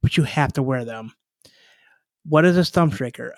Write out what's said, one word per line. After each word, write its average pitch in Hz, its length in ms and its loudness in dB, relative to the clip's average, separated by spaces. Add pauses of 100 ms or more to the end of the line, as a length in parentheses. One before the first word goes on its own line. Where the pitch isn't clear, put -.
but - 140 0
you 170 60 2
have 139 300 -2
to 143 100 -4
wear 127 220 -4
them. 113 300 -12 (1080)
What 151 200 4
is 175 120 6
a 180 80 4
stump 165 280 2
shrinker? - 460 -8